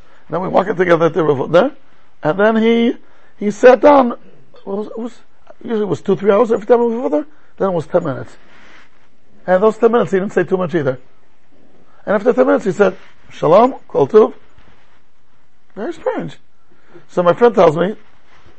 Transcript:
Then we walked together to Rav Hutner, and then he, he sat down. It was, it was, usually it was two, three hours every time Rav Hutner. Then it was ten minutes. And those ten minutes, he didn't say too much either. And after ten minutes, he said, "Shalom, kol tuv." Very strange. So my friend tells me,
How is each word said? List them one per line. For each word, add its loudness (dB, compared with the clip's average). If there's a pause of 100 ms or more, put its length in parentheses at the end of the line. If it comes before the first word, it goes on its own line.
(300)
Then -4
we -4
walked 0
together 4
to 0
Rav 2
Hutner, 2 (480)
and 0
then 4
he, 2 (400)
he -2
sat 8
down. 6
It -16
was, -6
it -12
was, -10 (460)
usually -2
it 0
was -2
two, 2
three 4
hours 4
every 0
time 6
Rav 0
Hutner. 0 (300)
Then 0
it -2
was -2
ten 2
minutes. -6 (1080)
And 4
those 0
ten 2
minutes, 0
he 0
didn't -4
say 2
too 0
much -4
either. -2 (1080)
And 0
after 2
ten 2
minutes, 2
he 0
said, 2 (340)
"Shalom, 4 (160)
kol 2
tuv." 4 (1400)
Very -8
strange. -6 (720)
So 0
my 6
friend 4
tells 6
me, 0 (640)